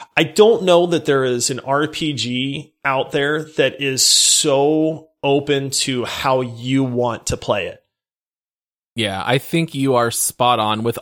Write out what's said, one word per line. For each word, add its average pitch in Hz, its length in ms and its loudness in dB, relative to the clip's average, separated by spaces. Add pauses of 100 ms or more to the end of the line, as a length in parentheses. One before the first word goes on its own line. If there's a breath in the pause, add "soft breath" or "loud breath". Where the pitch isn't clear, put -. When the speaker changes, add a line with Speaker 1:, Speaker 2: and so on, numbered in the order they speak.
(160 loud breath)
Speaker 1:
I 160 60 4
don't 208 400 4
know 175 240 6
that 170 180 0
there 139 200 2
is 123 260 0
an 127 100 -6
R 143 280 0
P 151 240 -4
G 131 640 -6 (100)
out 135 260 -2
there 151 320 -2 (140)
that 135 260 0
is 131 240 0
so 156 1000 2 (160)
open 139 460 0
to 123 340 -2
how 131 380 -2
you 123 420 -2
want 120 420 -2
to 127 100 -4
play 101 300 -4
it. - 160 -14 (1120)
Speaker 2:
Yeah, 98 300 -4
I 135 140 0
think 165 360 -4
you 135 220 0
are 120 160 2
spot 123 480 0
on 107 240 -2
with 117 180 -2